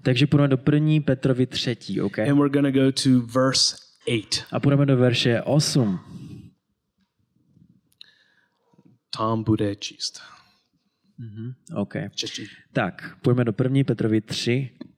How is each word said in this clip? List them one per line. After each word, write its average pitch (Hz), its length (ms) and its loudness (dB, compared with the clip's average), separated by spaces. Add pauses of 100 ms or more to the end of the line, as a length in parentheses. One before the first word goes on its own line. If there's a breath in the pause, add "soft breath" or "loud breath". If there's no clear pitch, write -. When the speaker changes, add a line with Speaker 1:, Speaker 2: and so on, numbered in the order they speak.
Speaker 1:
Takže 127 240 2
půjdeme 143 200 4
do 135 100 2
první 151 440 2
Petrovi 127 440 0
třetí, 107 560 -6
OK? 98 180 -4
Speaker 2:
And 143 180 2
we're 143 120 4
gonna 139 220 2
go 135 200 4
to 135 180 0 (300)
verse 131 360 0 (320)
eight. - 440 -4
Speaker 1:
A - 80 -4
půjdeme 143 260 2
do 135 120 4
verše 123 440 2
osm. 123 580 0 (3250 loud breath)
Speaker 2:
Tom 113 260 -2
bude 104 320 0
číst. - 440 -12 (1000 loud breath)
Speaker 1:
Mhm, 113 360 -12 (220)
OK. 101 180 -6 (220)
Speaker 2:
Čeští. - 300 -10 (280 loud breath)
Speaker 1:
Tak, - 480 -6
půjdeme 123 240 2
do 113 80 -2
první 135 300 0
Petrovi 110 380 0
tři 123 480 -4 (280)